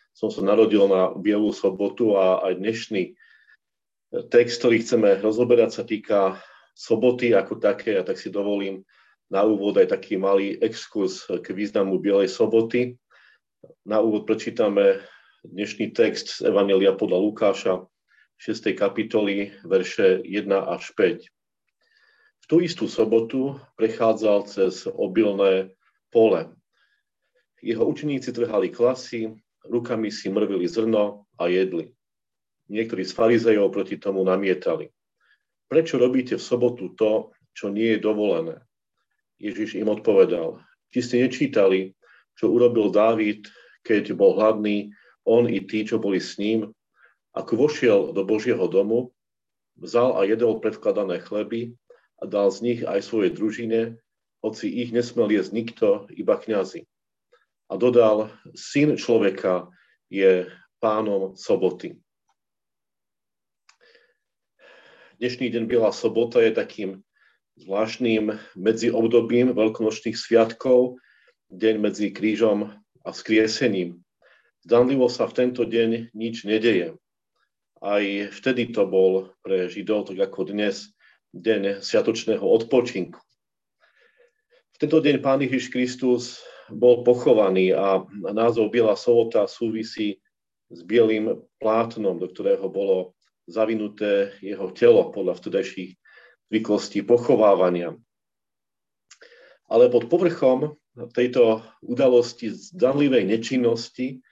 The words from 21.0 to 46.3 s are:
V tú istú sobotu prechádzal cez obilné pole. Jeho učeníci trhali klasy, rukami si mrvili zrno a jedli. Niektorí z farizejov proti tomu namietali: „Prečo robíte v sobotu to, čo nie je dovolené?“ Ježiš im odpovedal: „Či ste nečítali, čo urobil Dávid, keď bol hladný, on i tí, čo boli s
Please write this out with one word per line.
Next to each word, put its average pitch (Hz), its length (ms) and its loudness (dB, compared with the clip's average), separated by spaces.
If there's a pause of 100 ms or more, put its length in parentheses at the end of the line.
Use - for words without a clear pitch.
V - 0 -
tú 156 160 2
istú 170 240 -4
sobotu 117 720 0 (240)
prechádzal 107 720 0
cez 95 320 -2
obilné 98 880 0 (400)
pole. 113 400 4 (1120)
Jeho 117 240 0
učeníci 139 480 -6
trhali 107 320 0
klasy, 117 640 -2 (320)
rukami 113 480 -4
si - 160 -10
mrvili 98 400 -2
zrno 110 560 -2 (160)
a 87 80 0
jedli. 85 480 -2 (720)
Niektorí 113 400 -6
z - 80 -12
farizejov 110 560 4
proti 98 240 -6
tomu 95 240 -4
namietali: 92 720 -2 (800)
„Prečo 160 240 2
robíte 123 400 0
v - 80 -8
sobotu 120 480 -2
to, 110 400 -2 (240)
čo 101 160 -8
nie 110 240 0
je 107 80 -8
dovolené?“ 101 560 -2 (800)
Ježiš 104 400 -8
im 107 80 -2
odpovedal: 90 720 2 (320)
„Či 127 80 -2
ste 120 240 -2
nečítali, 101 720 0 (400)
čo - 160 0
urobil 113 400 2
Dávid, 107 560 0 (400)
keď 104 240 0
bol 95 240 4
hladný, 107 560 0 (360)
on 117 160 4
i 98 160 -2
tí, 107 240 -6
čo 110 160 -2
boli 98 160 -2
s - 240 -8